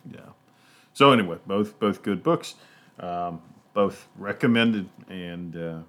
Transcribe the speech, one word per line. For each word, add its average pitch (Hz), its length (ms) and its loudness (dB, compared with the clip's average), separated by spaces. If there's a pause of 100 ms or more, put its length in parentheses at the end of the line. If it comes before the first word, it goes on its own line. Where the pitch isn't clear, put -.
(100)
Yeah. - 100 -18 (720)
So 139 200 8
anyway, 92 340 2
both, 104 320 -2
both 101 240 -2
good 98 200 -4
books, 165 320 -2 (460)
um, 87 400 -8 (340)
both 98 420 -2
recommended, 107 720 0 (200)
and, 87 480 -12
uh, 82 220 -8 (100)